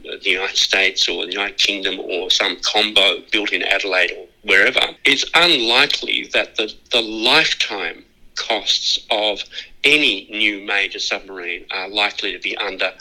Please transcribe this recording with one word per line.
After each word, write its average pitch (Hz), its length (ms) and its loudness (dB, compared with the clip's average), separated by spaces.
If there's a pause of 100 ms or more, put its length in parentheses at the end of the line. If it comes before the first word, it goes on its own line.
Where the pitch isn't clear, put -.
the - 260 -6
United 95 260 -2
States - 540 2
or 87 160 -4
the 90 80 -6
United 101 240 -4
Kingdom 95 420 0
or 92 300 -4
some 95 320 2
combo 101 580 2 (140)
built 104 180 0
in 92 120 0
Adelaide 95 540 0
or - 100 -16 (160)
wherever. 123 360 4 (240)
It's 139 220 2 (100)
unlikely 139 960 2
that 107 240 0
the, 107 180 -2 (180)
the 117 100 2
lifetime 110 1040 0 (300)
costs - 760 -2
of 104 320 0 (400)
any 143 480 2
new 104 340 -2
major 101 340 -2
submarine 95 720 -6
are 95 180 -6
likely 104 420 -2
to - 80 -10
be 98 160 -6
under 95 460 -4